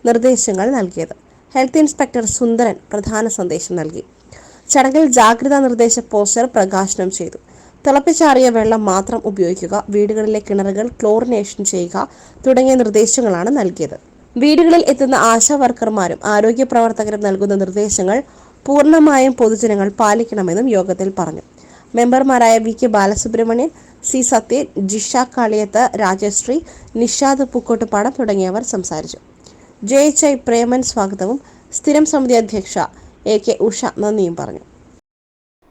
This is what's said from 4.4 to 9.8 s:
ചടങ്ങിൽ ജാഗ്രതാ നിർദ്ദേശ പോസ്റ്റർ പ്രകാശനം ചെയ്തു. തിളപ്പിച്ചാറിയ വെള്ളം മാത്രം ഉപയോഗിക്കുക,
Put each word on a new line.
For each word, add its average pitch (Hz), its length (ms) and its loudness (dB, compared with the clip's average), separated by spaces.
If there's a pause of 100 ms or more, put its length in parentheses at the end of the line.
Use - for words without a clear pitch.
ചടങ്ങിൽ 269 300 4 (140)
ജാഗ്രതാ 254 480 4
നിർദ്ദേശ 233 300 2 (160)
പോസ്റ്റർ 214 340 0 (100)
പ്രകാശനം 190 640 -2
ചെയ്തു. - 220 -12 (460)
തിളപ്പിച്ചാറിയ 277 600 4 (100)
വെള്ളം 220 240 0 (100)
മാത്രം 196 380 -2
ഉപയോഗിക്കുക, 185 540 -4 (120)